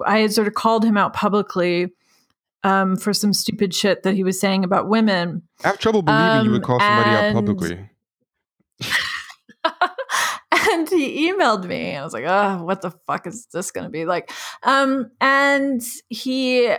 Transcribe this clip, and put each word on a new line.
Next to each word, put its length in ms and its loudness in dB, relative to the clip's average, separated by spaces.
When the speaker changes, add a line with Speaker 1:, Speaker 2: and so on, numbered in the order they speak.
Speaker 1:
I 140 2
had 120 2
sort 160 2
of 60 -4
called 320 0
him 100 4
out 180 2
publicly, 760 0
um, 320 2
for 180 -2
some 200 2
stupid 420 -2
shit 280 0
that 120 2
he 80 0
was 160 -2
saying 240 2
about 240 0
women. 560 0
Speaker 2:
I 40 2
have 120 0
trouble 220 2
believing 440 4
you 60 4
would 100 2
Speaker 1:
Um, 40 -8
Speaker 2:
call 140 2
somebody 300 4
out 160 2
Speaker 1:
and 100 2
Speaker 2:
publicly. 540 -2
Speaker 1:
<laughs> 1120 -6
And 180 0
he 420 0
emailed 360 0
me. 280 -6
I 80 -8
was 100 -12
like, 140 -6
"Oh, 360 0
what 180 -4
the 100 -6
fuck 180 -6
is 280 -14
this 180 -8
gonna 180 -10
be 160 -6
like?" 260 -4
Um, 460 0
and 600 2
he, 680 0